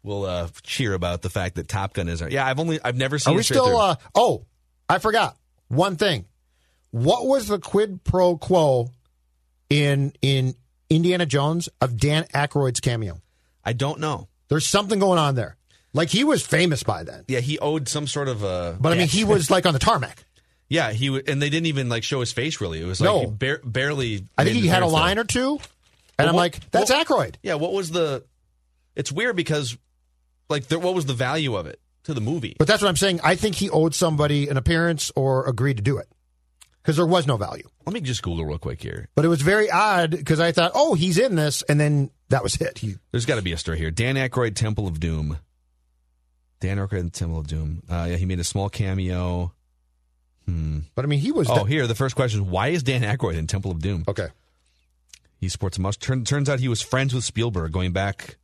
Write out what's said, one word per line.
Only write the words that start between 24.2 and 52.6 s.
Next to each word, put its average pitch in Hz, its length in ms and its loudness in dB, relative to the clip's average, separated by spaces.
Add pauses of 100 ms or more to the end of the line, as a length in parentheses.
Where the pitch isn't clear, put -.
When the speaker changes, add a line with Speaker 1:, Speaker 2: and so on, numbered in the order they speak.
Speaker 2:
I 139 60 4
think 208 120 2
Speaker 1:
made 240 80 2
Speaker 2:
he 185 40 2
Speaker 1:
an 165 60 4
Speaker 2:
had 185 100 4
a - 40 2
Speaker 1:
appearance 160 60 2
Speaker 2:
line 165 240 4
Speaker 1:
there. 226 60 -2
Speaker 2:
or 214 40 -4
two, 254 240 0
and 294 80 -4 (580)
Speaker 1:
But 156 120 4
Speaker 2:
I'm 165 60 2
Speaker 1:
what, 175 60 4
Speaker 2:
like, - 300 -4
"That's 214 200 2
Speaker 1:
what, 302 160 4
Speaker 2:
Aykroyd." 202 360 0
Speaker 1:
yeah, 185 120 -2
what 151 160 -2
was 190 200 -4
the, 156 320 -2 (720)
it's - 160 -6
weird 214 240 -2
because, 151 420 -2 (720)
like, 147 180 -4
there, 165 120 0
what 175 160 0
was 170 100 -2
the 135 80 -4
value 131 420 -2
of 87 120 -4
it - 120 -16 (260)
to 160 100 -6
the 117 60 -4
movie? 135 360 -4
Speaker 2:
But 151 100 4
that's 208 140 4
what 202 80 4
I'm 170 60 2
saying. 185 280 2
I 165 120 4
think 190 200 -2
he 196 140 -2
owed 156 240 2
somebody 147 540 2
an 143 100 0
appearance 165 580 0
or 131 320 0
agreed 127 300 0
to 104 60 -4
do 131 140 0
it 87 100 -10 (760)
'cause 156 140 2
there 175 80 4
was 170 220 4
no 131 100 2
value. - 300 -8 (180)
Speaker 1:
Let 175 80 -6
me 226 80 -6
just 127 220 -4
Google 82 220 -4
real 73 120 -4
quick 65 240 -8
here. - 340 -10
Speaker 2:
But 147 80 4
it 160 40 4
was 165 160 2
very 208 260 4
odd 175 560 2
'cause 156 140 2
I 170 120 2
thought, 170 220 2
"Oh, 294 220 4
he's 175 240 2
in 233 160 2
this," 151 340 0
and 147 100 4
then 147 300 2 (200)
that 131 120 2
was 104 180 -2
it. - 200 -4
He 104 160 -6 (160)
Speaker 1:
There's 120 160 -2
gotta 120 160 0
be 90 100 -4
a 80 40 -6
story 82 200 -4
here. 80 140 -2
Dan 117 240 0
Aykroyd, 123 400 0
Temple 107 320 -2
of 80 120 -4
Doom. 78 380 -2 (1200)
Dan 98 180 -2
Aykroyd 98 240 -2
in 87 100 -4
Temple 82 260 -4
of 78 100 -6
Doom. 78 400 -6
Uh, 85 220 -4
yeah, 87 60 -2
he 87 100 -2
made 92 140 -2
a 85 40 -4
small 101 260 -2
cameo. 90 840 -2 (960)
Hmm. 78 340 -2 (140)
Speaker 2:
But, 127 120 -4
I - 20 -2
mean, 147 120 0
he 196 120 -2
was 165 180 0
Speaker 1:
Oh, 123 60 2
Speaker 2:
the 110 80 4
Speaker 1:
here, 131 240 0
the 113 80 -2
first 131 200 -2
question 113 260 0
is, 98 60 -2
why 92 200 0